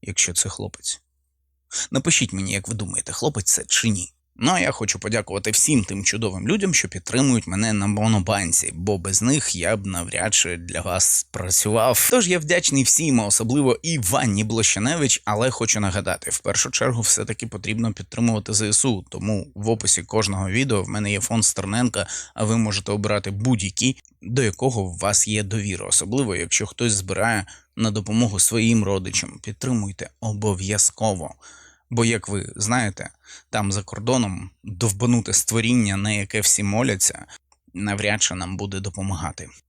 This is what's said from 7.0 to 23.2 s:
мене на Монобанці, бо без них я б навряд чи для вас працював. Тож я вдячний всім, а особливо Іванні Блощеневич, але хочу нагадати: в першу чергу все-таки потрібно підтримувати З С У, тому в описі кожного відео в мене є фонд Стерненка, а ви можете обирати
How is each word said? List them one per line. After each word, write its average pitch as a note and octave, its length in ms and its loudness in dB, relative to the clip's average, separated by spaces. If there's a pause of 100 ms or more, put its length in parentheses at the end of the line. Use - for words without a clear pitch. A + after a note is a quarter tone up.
мене G#2 260 0
на G2+ 140 0
Монобанці, G2+ 880 2
бо F#2+ 240 0
без F#2+ 240 0
них C3 340 2
я F2+ 200 0
б G2 100 -6
навряд F2+ 480 -4
чи F2 220 2
для E2+ 240 -8
вас F2+ 500 0
працював. A2 800 2
Тож A#3 180 4
я F3+ 100 2
вдячний D3+ 440 2
всім, C3+ 380 4
а G#2 60 -2
особливо B2 560 2
Іванні B2 600 2
Блощеневич, A2+ 800 2
але G#2+ 260 2
хочу A2 300 0
нагадати: F#2+ 500 -2
в - 80 -2
першу - 320 0
чергу A#2 320 2
все-таки - 440 -2
потрібно A2 460 -2
підтримувати A2 640 0
З G#2 80 4
С G#2 220 2
У, A2+ 240 0
тому G2 460 -2
в G2+ 140 -4
описі G#2+ 340 2
кожного G2 460 0
відео A2 340 2
в F#2 60 -6
мене G#2 240 -2
є G2 80 0
фонд A2 240 0
Стерненка, G#2 640 0 (280)
а - 100 -2
ви A2 120 2
можете G#2+ 360 0
обирати G#2 380 -2